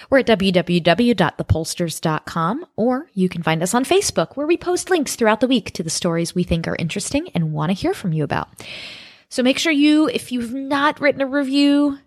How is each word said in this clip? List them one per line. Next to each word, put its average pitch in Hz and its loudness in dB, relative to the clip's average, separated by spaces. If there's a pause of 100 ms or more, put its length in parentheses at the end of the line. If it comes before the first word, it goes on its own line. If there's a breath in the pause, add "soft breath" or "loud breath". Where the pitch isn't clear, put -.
We're 269 6
at 240 0
W 196 2
W 175 2
W 190 4
dot 165 0
the 160 -6
pollsters 160 -2
dot 156 -2
com, 190 -4 (100)
or 254 -2
you 185 0
can 175 -8
find 160 0
us 190 -2
on 247 2
Facebook, 349 0
where 285 -4
we 330 2
post 349 -4
links 330 0
throughout 220 2
the 254 2
week 240 0
to - -8
the 160 -6
stories 170 -2
we 180 0
think 170 -2
are 170 -4
interesting 285 -4
and 160 -2
want 151 -2
to 196 2
hear 320 -2
from 185 -4
you 156 0
about. - -4 (800 loud breath)
So - -4
make 254 2
sure 330 0
you, 302 4
if - -6
you've 233 -6
not 277 -2
written 269 0
a 277 0
review 285 2